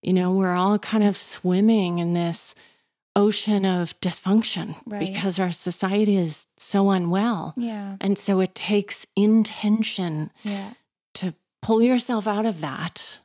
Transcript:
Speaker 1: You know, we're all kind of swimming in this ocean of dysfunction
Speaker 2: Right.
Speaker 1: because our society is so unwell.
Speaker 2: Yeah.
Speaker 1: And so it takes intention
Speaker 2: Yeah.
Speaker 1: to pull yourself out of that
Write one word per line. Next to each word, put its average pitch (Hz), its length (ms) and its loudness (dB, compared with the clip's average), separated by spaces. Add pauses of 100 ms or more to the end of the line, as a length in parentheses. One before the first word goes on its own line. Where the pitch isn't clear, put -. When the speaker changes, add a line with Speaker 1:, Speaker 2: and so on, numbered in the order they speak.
Speaker 1:
You 180 120 0
know, 180 180 2
we're 190 220 2
all 190 260 2
kind 214 240 0
of 202 140 2
swimming 185 800 2
in 170 140 0
this 170 420 -4 (640)
ocean 208 480 2
of 180 340 -2
dysfunction 185 840 -2
Speaker 2:
Right. 202 160 -8
Speaker 1:
because 190 380 -2
our 180 120 0
society 196 640 0
is 170 320 -2 (100)
so 196 320 2
unwell. 185 680 0
Speaker 2:
Yeah. 208 420 -8
Speaker 1:
And 196 180 0
so 190 220 0
it 185 160 0
takes 202 500 -2 (120)
intention 208 1120 0 (120)
Speaker 2:
Yeah. 202 280 -8 (440)
Speaker 1:
to 185 200 -4 (260)
pull 226 220 2
yourself 240 440 2
out 214 180 0
of 185 160 -2
that - 640 -8